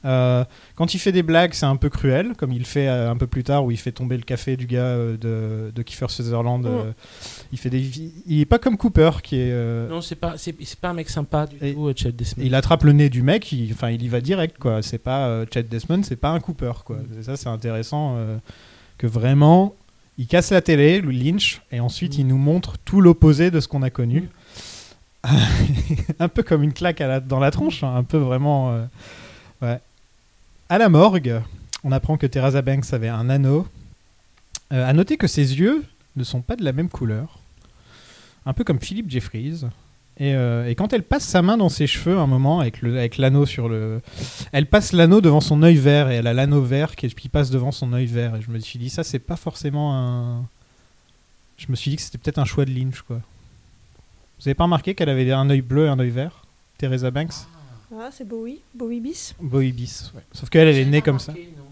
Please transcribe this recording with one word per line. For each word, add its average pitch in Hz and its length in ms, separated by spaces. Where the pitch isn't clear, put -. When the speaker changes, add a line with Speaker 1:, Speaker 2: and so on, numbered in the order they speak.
Speaker 1:
Euh, 127 400
quand 170 220
il - 20
fait 190 140
des 180 100
blagues, 165 320
c'est 147 140
un 135 80
peu 147 120
cruel, 143 480
comme 131 160
il 123 140
fait, 139 220
euh, 120 240
un 117 40
peu 120 120
plus 123 160
tard 139 220
où 120 40
il 117 80
fait 123 140
tomber 127 260
le 120 60
café 131 340
du 127 80
gars, 123 160
euh, 120 340
de, 110 560
de 117 120
Kiefer - 260
Sutherland. 120 540
Speaker 2:
Mm. 120 40
Speaker 1:
Euh, 117 240
il 131 80
fait 127 100
des, 131 140
il 151 160
est 147 40
pas 233 120
comme 233 200
Cooper 165 340
qui - 140
est, 123 160
euh, 117 360
Speaker 3:
Non, 170 140
c'est 165 140
pas, 165 240
c'est, 160 240
c'est - 160
pas 180 100
un 175 40
mec 160 140
sympa 151 380
du 147 160
Speaker 1:
Et 143 140
Speaker 3:
tout, 151 120
euh, 135 80
Chet 120 180
Desmond. 120 300
Speaker 1:
il 131 120
attrape 139 280
le 147 100
nez 147 160
du 123 120
mec, 151 300
il, 117 220
enfin, 117 180
il 117 100
y 120 60
va 120 140
direct, 165 360
quoi. 110 240
C'est 113 160
pas, 131 300
euh, 113 260
Chet 117 160
Desmond, 160 320
c'est 127 140
pas 147 160
un 165 80
Cooper, 131 340
quoi. 143 140
Speaker 3:
Mm. 123 220
Speaker 1:
Et 110 40
ça, 135 140
c'est - 120
intéressant, 117 680
euh, 110 200
que - 80
vraiment, 143 720
il 127 80
casse 170 260
la 185 120
télé, 156 360
le 156 120
Lynch, 143 500
et 120 80
ensuite 135 380
Speaker 3:
Mm. 147 40
Speaker 1:
il 131 60
nous 131 120
montre 156 400
tout 196 220
l'opposé 165 500
de 160 80
ce - 80
qu'on 139 160
a 127 80
connu. 127 300
Speaker 3:
Mm. 180 60
Speaker 1:
<laughs> 131 960
Un - 100
peu - 140
comme 151 200
une 151 100
claque 175 280
à 139 60
la, 131 120
dans 131 200
la 139 120
tronche, - 320
hein, 127 120
un 123 80
peu 160 140
vraiment, 135 540
euh, 113 140
ouais. 123 180
À 175 80
la 220 120
morgue, 151 520
on 135 80
apprend 143 260
que - 80
Teresa 135 360
Banks 135 320
avait 113 160
un 117 200
anneau. 139 380
Euh, 127 160
à 135 60
noter 196 240
que 180 100
ses 135 320
yeux 285 240
ne 131 80
sont 123 180
pas 226 140
de 233 80
la 139 80
même 160 180
couleur. 113 500
Un 135 80
peu 240 100
comme 147 160
Philip 196 300
Jeffries. 131 540
Et, 139 180
euh, 120 340
et 117 60
quand 208 180
elle 214 100
passe 277 220
sa 180 160
main 208 160
dans 190 120
ses 147 180
cheveux, 170 300
un 156 100
moment, 135 340
avec 117 200
le, 120 160
avec 120 200
l'anneau 135 280
sur 120 240
le, 110 320
elle 143 160
passe - 260
l'anneau 175 260
devant 151 220
son 151 220
œil 170 120
vert, 143 340
et 123 60
elle 117 120
a 117 60
l'anneau 139 280
vert 139 340
qui, 123 180
qui - 160
passe 143 200
devant 131 220
son 123 220
œil 127 120
vert. 120 300
Et 110 60
je 113 100
me 113 80
suis 110 200
dit, 120 100
ça, 165 140
c'est 131 160
pas - 160
forcément 147 600
un, 123 480
je - 120
me 127 60
suis - 160
dit 156 60
que - 60
c'était - 140
peut-être 151 220
un 135 60
choix 143 200
de 131 60
Lynch, 127 300
quoi. 120 180
Vous - 80
avez 139 80
pas 170 80
remarqué 175 320
qu'elle 156 140
avait 131 220
un 135 180
œil 135 120
bleu 135 240
et 147 40
un 131 100
œil 123 100
vert, 131 340
Teresa 127 340
Banks ? 156 220
Speaker 2:
Ah, 233 140
c'est 247 160
Bowie, 233 320
Bowie 240 280
bis. 302 380
Speaker 1:
Bowie 131 320
bis, - 440
ouais. - 60
Sauf - 180
qu'elle, 160 180
elle 151 80
est 135 40
Speaker 3:
J'avais 131 100
Speaker 1:
née 147 120
Speaker 3:
pas - 40
Speaker 1:
comme 135 140
ça. - 140
Speaker 3:
remarqué, 170 240
non. 143 140